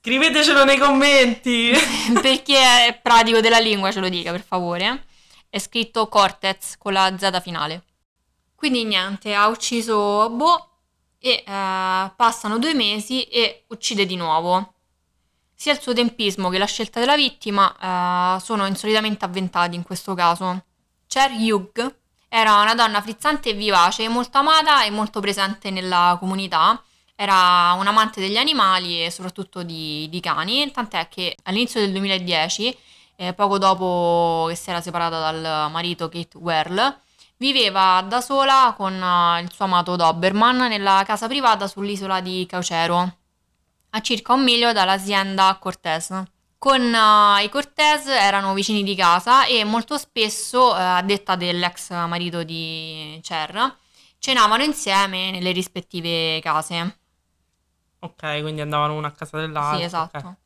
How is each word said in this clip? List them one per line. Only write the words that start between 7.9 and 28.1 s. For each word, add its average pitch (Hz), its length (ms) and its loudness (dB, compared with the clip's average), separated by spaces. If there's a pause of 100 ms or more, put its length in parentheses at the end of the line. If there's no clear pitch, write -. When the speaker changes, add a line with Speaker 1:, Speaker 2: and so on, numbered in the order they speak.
Speaker 2:
Quindi 254 300 -2
niente, 202 500 -4
ha 208 140 4
ucciso 220 800 0
Bo 320 380 0 (500)
e, 247 280 -2
eh, 190 720 -4
passano 226 420 0
due 311 160 -2
mesi 226 500 -2
e - 440 -4
uccide 214 380 -4
di 180 100 -8
nuovo. 175 580 -2 (800)
Sia - 180 -4
il 285 80 -2
suo 247 120 -4
tempismo 220 560 -2
che 185 100 -2
la 196 80 2
scelta 220 340 -6
della 269 160 2
vittima, 185 1200 0
eh, 185 40 -6
sono 202 260 -4
insolitamente 214 580 -2
avventati 180 500 -4
in 175 80 -10
questo 185 320 -8
caso. 180 500 -2 (420)
Cher 269 260 0
Hugh 220 640 -2 (320)
era 220 320 4
una 214 140 2
donna 220 260 2
frizzante 233 500 -4
e 214 40 -2
vivace, 202 540 2
molto 240 300 -2
amata 302 460 4
e 208 60 -2
molto 214 300 -4
presente 202 500 -4
nella 180 500 2
comunità. 190 600 0 (400)
Era 180 560 4
un 196 120 -2
amante 214 320 2